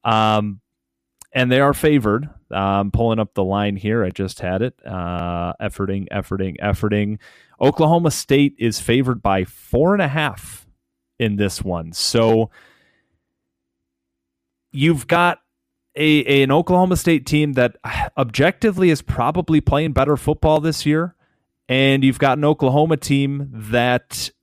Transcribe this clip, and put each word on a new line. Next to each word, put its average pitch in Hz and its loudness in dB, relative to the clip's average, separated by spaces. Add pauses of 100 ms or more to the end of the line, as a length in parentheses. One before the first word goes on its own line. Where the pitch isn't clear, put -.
Um, 107 0 (720)
and 127 0
they 127 4
are 143 4
favored. 139 0 (200)
Uh, - -10
I'm 98 0
pulling 113 0
up 104 -4
the 101 -2
line 101 -2
here. 107 -2
I 90 -4
just 95 -8
had 95 -4
it. 123 -4 (100)
Uh, 87 -6 (100)
efforting, 98 -6
efforting, 95 -6
efforting. 104 -2 (400)
Oklahoma 165 2
State 143 0
is 113 -2
favored 127 0
by 95 0
four 156 -2
and 202 0
a 151 0
half 139 -6 (560)
in 104 0
this 101 -2
one. 85 -6
So 113 2 (2250)
you've 147 0
got 175 2 (560)
a, 143 4
a, 139 6
an 135 2
Oklahoma 180 2
State 160 0
team 151 0
that 123 0 (400)
objectively 175 0
is 151 0
probably 151 0
playing 147 0
better 139 0
football 156 0
this 151 -4
year. 156 0 (520)
And 135 2
you've 131 2
got 135 2
an 147 -2
Oklahoma 151 2
team 139 -2
that 120 -2 (140)